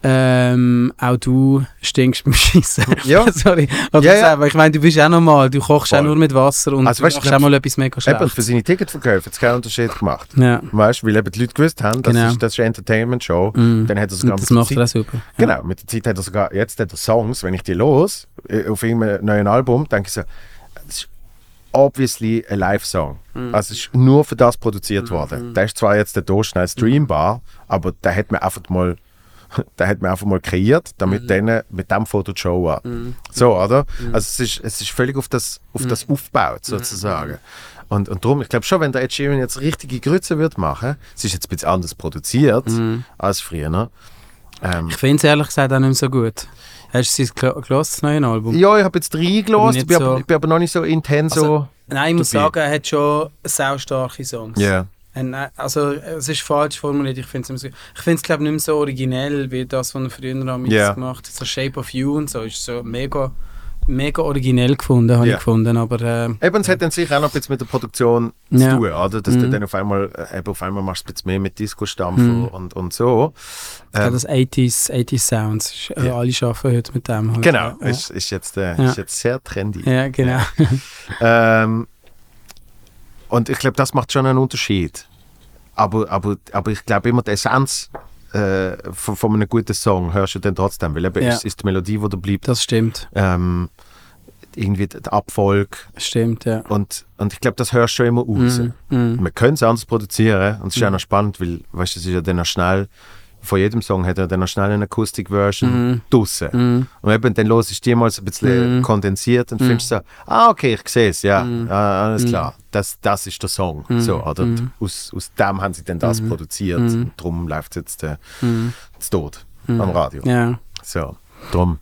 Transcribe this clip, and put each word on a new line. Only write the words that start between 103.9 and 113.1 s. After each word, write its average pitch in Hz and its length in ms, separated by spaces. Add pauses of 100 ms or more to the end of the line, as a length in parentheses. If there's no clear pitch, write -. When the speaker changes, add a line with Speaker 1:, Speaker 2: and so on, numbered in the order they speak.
Speaker 2:
hat 90 140
er 92 80
dann 92 140
noch 90 80
schnell 101 220
eine 104 140
Akustik-Version 101 840 (220)
Speaker 1:
Mhm. 120 80 (100)
Speaker 2:
draussen. 107 420
Speaker 1:
Mhm. 123 340 (140)
Speaker 2:
Und 104 120
eben, 113 200
dann 107 160
hörst 113 220
du - 120
die 120 120
mal 117 160
so - 100
ein 95 60
bisschen 123 520
Speaker 1:
Mhm. 123 40
Speaker 2:
kondensiert 110 720
und 123 100
Speaker 1:
Mhm. 127 40
Speaker 2:
findest 117 220
so, 107 120 (260)
ah, 233 240
okay, 135 240
ich - 140
seh's, 107 340
ja, 98 220
Speaker 1:
Mhm. 117 260
Speaker 2:
ah, 101 380
alles 110 160
Speaker 1:
Mhm. 120 40
Speaker 2:
klar, 80 260 (160)
das, - 300
das 101 280